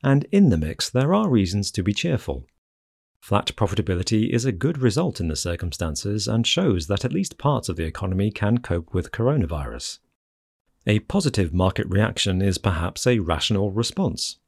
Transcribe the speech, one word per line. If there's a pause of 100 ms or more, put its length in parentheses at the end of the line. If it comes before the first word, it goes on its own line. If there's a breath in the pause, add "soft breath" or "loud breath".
and
in
the
mix
there
are
reasons
to
be
cheerful. (720)
Flat
profitability
is
a
good
result
in
the
circumstances
and
shows
that
at
least
parts
of
the
economy
can
cope
with
coronavirus. (880)
A
positive
market
reaction
is
perhaps
a
rational
response. (100)